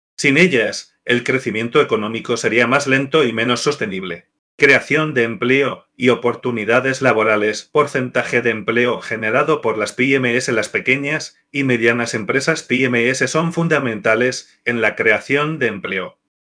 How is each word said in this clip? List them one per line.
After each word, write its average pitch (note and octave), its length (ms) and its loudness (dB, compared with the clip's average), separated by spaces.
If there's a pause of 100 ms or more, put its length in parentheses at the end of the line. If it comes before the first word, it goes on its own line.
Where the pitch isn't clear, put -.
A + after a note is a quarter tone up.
(160)
Sin C#3 200 2
ellas, C3 680 0
el A#2+ 180 0
crecimiento A#2+ 580 0
económico A2+ 560 -2
sería A#2 300 2
más C3+ 220 0
lento C#3 360 2
y A#2 80 0
menos A#2 280 -2
sostenible. F#2+ 640 -4 (300)
Creación C#3+ 580 2
de A#2+ 100 2
empleo B2 720 0
y B2 140 2
oportunidades A#2+ 920 0
laborales. G#2+ 720 2
Porcentaje B2+ 680 0
de A#2 100 2
empleo A2+ 500 0
generado B2 600 0
por A2 180 -2
las G#2 140 -2
P C3+ 220 2
M B2+ 220 2
S. B2+ 160 -2
Las A2 160 -2
pequeñas C#3 680 -4 (140)
y C#3+ 140 -2
medianas A#2 500 0
empresas C3+ 480 -2
P B2+ 220 0
M A#2+ 260 2
S C3 160 -2
son E3+ 260 0
fundamentales B2 1120 -2
en A#2+ 160 -2
la G#2+ 140 0
creación C3+ 640 0
de C3 100 0
empleo. F#2+ 500 -8 (260)